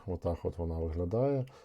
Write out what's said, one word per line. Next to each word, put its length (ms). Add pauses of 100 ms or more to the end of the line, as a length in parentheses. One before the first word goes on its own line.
отак 360
от 140
вона 220
виглядає. 640 (200)